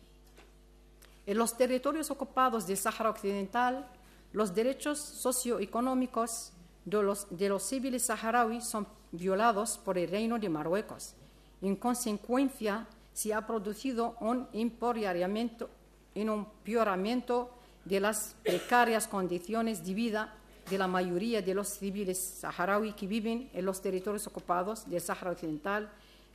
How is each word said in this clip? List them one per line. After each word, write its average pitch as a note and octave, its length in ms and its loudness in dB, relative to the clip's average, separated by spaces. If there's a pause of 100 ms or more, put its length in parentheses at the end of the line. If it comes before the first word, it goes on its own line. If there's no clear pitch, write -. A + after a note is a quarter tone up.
(1300)
En G3+ 100 0
los A3+ 200 0
territorios C4 540 2
ocupados C4 560 0
del F#3+ 100 -2
Sáhara A3 340 0
Occidental, A3+ 760 0 (460)
los G3 220 0
derechos C4+ 440 0
socioeconómicos A#3+ 1500 -2 (320)
de G3+ 180 2
los, G3+ 280 0
de F#3 180 0
los G3 160 2
civiles B3+ 400 0
saharauis A3+ 600 2
son G#3 220 -4 (240)
violados G3 680 2
por F#3 200 0
el F3 100 2
Reino A3+ 300 0
de G#3 100 -2
Marruecos. E3 680 -2 (480)
En F#3+ 140 2
consecuencia, A#3 1080 0 (260)
se - 200 -2
ha G#3+ 140 0
producido A3+ 720 -2
un B3 320 0
empeoramiento, A3 1160 0 (440)
un G#3 140 0
empeoramiento A3 1200 0 (320)
de F#3+ 160 2
las G#3+ 440 0
precarias A3 680 4
condiciones F#3+ 760 -2
de F#3+ 80 -2
vida A3 400 -2 (340)
de F#3+ 80 0
la F#3+ 100 2
mayoría F#3 540 2
de F#3 140 0
los G3+ 140 0
civiles G3 500 -4
saharaui G3+ 760 0
que G#3 140 -8
viven A3+ 480 -2
en F3+ 100 -2
los F#3+ 160 0
territorios G3+ 460 -2
ocupados F#3 640 -2
del E3+ 100 0
Sáhara F#3 300 -4
Occidental, F3 600 -4 (440)